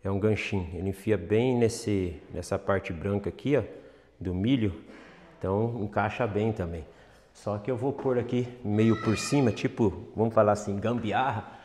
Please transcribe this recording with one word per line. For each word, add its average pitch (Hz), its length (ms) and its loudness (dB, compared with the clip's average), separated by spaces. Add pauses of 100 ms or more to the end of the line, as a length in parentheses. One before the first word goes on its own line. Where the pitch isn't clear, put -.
é 98 80 -2
um 98 80 0
ganchinho. 98 540 0
Ele 90 160 -4
enfia 104 280 0
bem 110 400 2
nesse, 101 640 0 (120)
nessa 87 260 -4
parte 98 320 -2
branca 98 380 -2
aqui, 135 280 -2
ó, 110 60 0 (560)
do 92 140 -4
milho. 107 500 0 (540)
Então 107 440 -2
encaixa 104 460 -2
bem 104 240 0
também. 85 340 -6 (480)
Só 104 240 -6
que 104 140 -6
eu 123 60 -2
vou 131 160 -2
pôr 131 260 0
aqui 123 280 0 (160)
meio 107 380 4
por 104 160 2
cima, 135 340 4
tipo, - 640 0
vamos 110 180 0
falar 107 180 6
assim, 101 260 -2
gambiarra. 113 880 -2